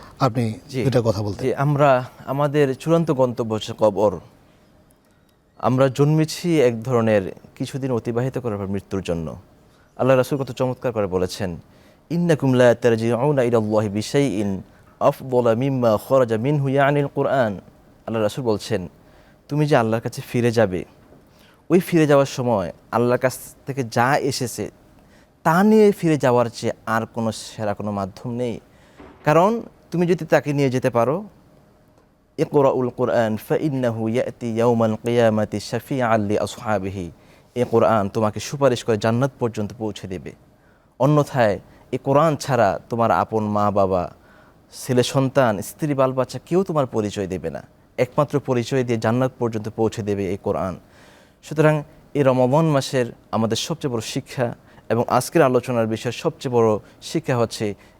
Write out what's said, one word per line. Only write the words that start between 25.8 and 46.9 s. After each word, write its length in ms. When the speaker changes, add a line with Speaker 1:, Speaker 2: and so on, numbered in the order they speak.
Speaker 2:
ফিরে 260
যাওয়ার 280
চেয়ে 180
আর 200
কোনো 260
সেরা 420
কোনো 180
মাধ্যম 400
নেই। 280
কারণ 380
তুমি 160
যদি 180
তাকে 280
নিয়ে 160
যেতে 200
পারো, 340
ইকরাউল 520
কুরআন 480
ফাইন্নাহু 720
ইয়াতি 400
ইয়াউমাল 480
কিয়ামাতি 640
শাফিআল 640
লি 180
আসহাবিহি। 720
এ 160
কোরআন 380
তোমাকে 300
সুপারিশ 440
করে 140
জান্নাত 420
পর্যন্ত 380
পৌঁছে 300
দেবে। 240
অন্যথায় 600
এ 120
কোরআন 320
ছাড়া 440
তোমার 220
আপন 320
মা 280
বাবা, 420
ছেলে 180
সন্তান, 580
স্ত্রী, 320
বাল 200
বাচ্চা 320
কেউ 180
তোমার 220
পরিচয় 420